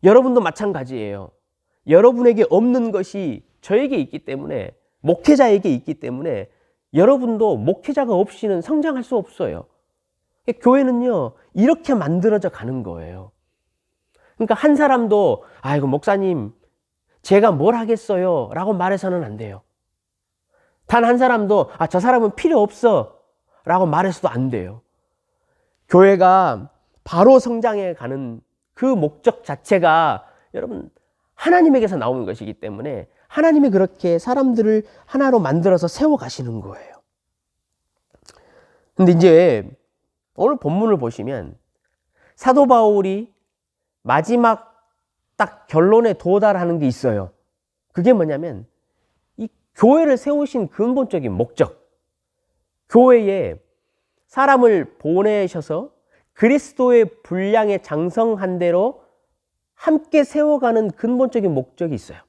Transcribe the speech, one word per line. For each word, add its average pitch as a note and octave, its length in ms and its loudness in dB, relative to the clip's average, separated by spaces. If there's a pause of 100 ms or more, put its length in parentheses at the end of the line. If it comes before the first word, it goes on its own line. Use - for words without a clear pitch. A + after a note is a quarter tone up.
여러분도 B3 380 6
마찬가지예요. B2+ 880 -8 (580)
여러분에게 A#3 640 4
없는 A#3 420 0
것이 F#3 500 -8 (200)
저에게 C4 340 -2
있기 - 300 -8
때문에, C3+ 500 -10 (240)
목회자에게 G#3 720 2
있기 C3 240 -4
때문에 B2+ 560 -8 (420)
여러분도 A3 640 0
목회자가 A3+ 580 -4
없이는 F#3+ 460 -4
성장할 D4 420 -4
수 B3+ 140 -6
없어요. A#2 480 -8 (960)
교회는요, A#3+ 720 0 (220)
이렇게 C#4+ 400 0
만들어져 F#3 560 -2
가는 B2 320 -10
거예요. F2+ 500 -14 (1040)
그러니까 A3+ 200 -2
한 D4 220 2
사람도 G#3+ 680 2 (200)
"아이고, C#3 240 -2
목사님, D3+ 640 -2 (720)
제가 G3+ 280 4
뭘 F3 260 0
하겠어요?" F#3 760 -4
라고 F#3+ 220 -4
말해서는 F3+ 500 -4
안 G#2+ 140 -12
돼요. G2+ 240 -14 (1200)
단 A#3 180 0
한 A#3+ 120 2
사람도 G#3+ 640 0
"아, E3 80 -2
저 F3+ 120 -4
사람은 A3+ 360 0
필요 D#4+ 260 0
없어." G#3 560 -2 (500)
라고 F3+ 180 0
말해서도 F3 440 -2
안 B2+ 200 -4
돼요. G#2+ 320 -10 (1080)
교회가 F#3 800 4 (340)
바로 B3 340 6
성장해 G#3+ 560 -4
가는 B2 460 -10 (340)
그 - 120 -4
목적 G#3 580 -2
자체가 D#3+ 800 0 (300)
여러분, - 340 -10 (460)
하나님에게서 C#4 640 2
나오는 B2 280 -4
것이기 G2+ 300 -10
때문에 G#2+ 540 -12 (200)
하나님이 D4+ 420 2
그렇게 F#3+ 480 0
사람들을 A3+ 640 0 (200)
하나로 C4+ 360 0
만들어서 E3+ 480 0
세워가시는 B2+ 720 -4
거예요. F#2+ 340 -18 (2000)
근데 F3+ 180 4
이제 E3 560 4 (680)
오늘 C4+ 200 -2
본문을 G3+ 420 -2
보시면 A#2 600 -10 (800)
사도 C4 300 4
바울이 G#3 680 0 (680)
마지막 G#3+ 840 -2 (500)
딱 - 300 -6
결론에 G3+ 480 2
도달하는 F3+ 640 0
게 D3 80 -2
있어요. A2 460 -4 (600)
그게 F3+ 200 2
뭐냐면 D#3 520 -4 (720)
이 A3 120 -12 (260)
교회를 C#4+ 420 2
세우신 C#4 520 -4
근본적인 G#3 640 -4
목적, - 520 -6 (1040)
교회에 G3 680 4 (720)
사람을 B3 720 2
보내셔서 F#3+ 920 -4 (440)
그리스도의 B3 880 0
분량에 G3+ 560 -2
장성한 F#3 800 -4
대로 F3 460 -2 (680)
함께 D#4 500 0
세워가는 C4+ 680 -2
근본적인 A#3+ 600 -2
목적이 C#3+ 420 -6
있어요. - 240 -14 (100)